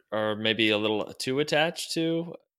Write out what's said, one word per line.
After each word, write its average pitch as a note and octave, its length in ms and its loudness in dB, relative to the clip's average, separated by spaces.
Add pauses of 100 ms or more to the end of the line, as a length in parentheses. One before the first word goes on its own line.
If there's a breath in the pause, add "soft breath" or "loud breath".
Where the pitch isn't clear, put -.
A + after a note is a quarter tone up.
(120)
are G#2+ 240 0
maybe A2 360 2
a G#2+ 80 4
little G#2+ 260 0 (140)
too C3 200 -2
attached D3+ 540 0
to, E3 400 -2 (240)